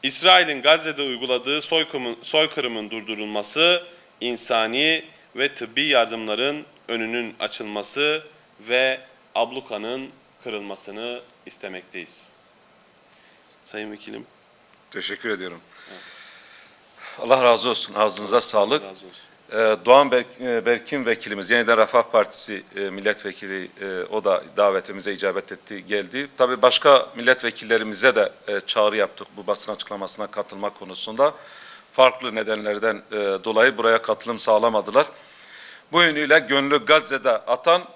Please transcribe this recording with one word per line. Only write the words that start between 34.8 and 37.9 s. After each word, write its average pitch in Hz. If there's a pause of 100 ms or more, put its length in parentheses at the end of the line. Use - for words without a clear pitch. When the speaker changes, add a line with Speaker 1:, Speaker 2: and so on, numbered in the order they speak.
Speaker 2:
Bu 170
yönüyle 151
gönlü 139
Gazze'de 139
atan 131 (120)